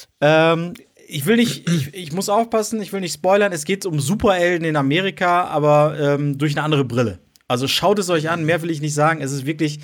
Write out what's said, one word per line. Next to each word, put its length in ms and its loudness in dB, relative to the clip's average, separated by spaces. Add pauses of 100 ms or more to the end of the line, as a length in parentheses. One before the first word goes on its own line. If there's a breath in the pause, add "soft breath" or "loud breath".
(220)
Ähm, 520 2 (340)
ich 180 -8
will 100 4
nicht, 320 0
ich, 260 0
ich 200 -10
muss 160 -4
aufpassen, 520 0
ich 120 -8
will 80 -4
nicht 140 -6
spoilern. 360 2
Es 140 -6
geht 200 -4
um 140 -2
Superhelden 680 2
in 120 0
Amerika, 680 0
aber, 540 2
ähm, 380 0
durch 160 0
eine 100 -2
andere 220 0
Brille. 340 -2 (280)
Also 200 -2
schaut 320 2
es 100 -4
euch 220 0
an, 120 -2
mehr 200 0
will 80 -4
ich 100 -6
nicht 140 -4
sagen. 260 2
Es 100 -4
ist 140 -6
wirklich, 380 -4